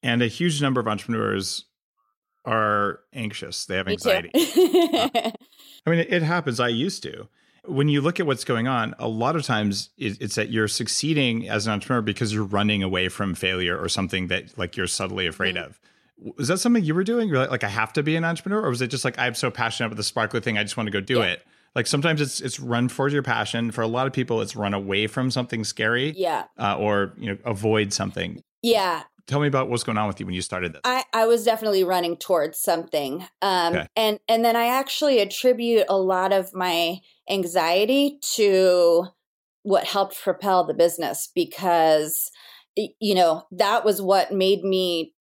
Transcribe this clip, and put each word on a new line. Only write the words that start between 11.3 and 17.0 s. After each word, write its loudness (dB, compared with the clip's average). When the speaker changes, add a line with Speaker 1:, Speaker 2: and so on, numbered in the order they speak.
Speaker 1:
as -2
an 0
entrepreneur -2
because -2
you're -2
running 0
away 0
from -4
failure -2
or -4
something -2
that, -6
like, -6
you're -4
subtly -4
afraid -2
Speaker 2:
Mm-hmm. -6
Speaker 1:
of. -20
W-, -16
is -4
that 2
something 4
you 0
were 2